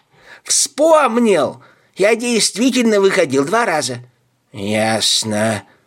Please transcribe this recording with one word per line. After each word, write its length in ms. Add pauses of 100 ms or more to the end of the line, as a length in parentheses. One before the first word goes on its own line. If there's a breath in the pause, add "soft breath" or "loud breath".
(440 loud breath)
вспомнил! 1160 (340 soft breath)
Я 180
действительно 840
выходил 440
два 220
раза». 320 (540)
«Ясно». 1120 (220 soft breath)